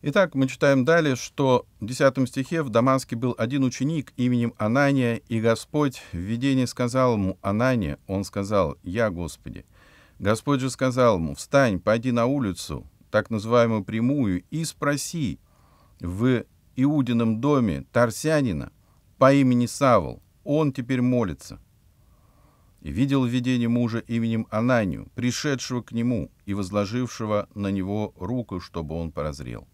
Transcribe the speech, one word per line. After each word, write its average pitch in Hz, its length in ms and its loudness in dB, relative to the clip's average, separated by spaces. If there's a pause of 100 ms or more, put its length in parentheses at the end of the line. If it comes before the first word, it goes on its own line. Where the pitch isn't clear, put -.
Итак, 151 360 2
мы 135 100 4
читаем 135 380 2
далее, 151 320 4
что 131 500 0 (140)
в 104 60 -8
десятом 127 420 2
стихе: 135 340 -4
«В 135 80 -6
Дамаске 127 460 2
был 120 200 -2
один 131 280 0
ученик 135 520 -2
именем 123 400 0
Анания, 123 600 2
и 113 240 -4
Господь 127 600 0 (120)
в 87 40 -8
видении 120 500 0
сказал 123 480 0
ему: 95 280 0
'Анания'. 104 640 0
Он 98 160 -2
сказал: 98 600 -2
'Я, 107 260 -2
Господи'. 82 560 -10 (540)
Господь 110 400 0
же 131 100 -2
сказал 123 460 2
ему: 80 180 -2
'Встань, 120 460 2
пойди 117 320 0
на 117 140 2
улицу, 98 600 -4 (240)
так 107 180 0
называемую 113 540 2
прямую, 110 680 0
и 160 140 -4
спроси 143 760 -4 (580)
в 110 460 -2 (320)
Иудином 120 640 0
доме 120 500 0
Тарсянина 120 800 0 (480)
по 135 140 8
имени 127 340 4
Савл, 101 560 2 (220)
он 147 280 0
теперь 123 300 -2
молится.' 120 580 -2 (1200)
И 73 120 -10
видел 135 320 0
в 123 40 0
видении 123 380 0
мужа 117 320 0
именем 113 520 -2
Ананию, 110 680 0
пришедшего 123 640 -4
к - 80 -18
нему 117 400 -4 (160)
и 101 80 -4
возложившего 104 1000 -4
на 101 160 -4
него 101 440 -4
руку, 104 440 -6
чтобы 80 340 -8
он 82 160 -4
прозрел». 71 640 -8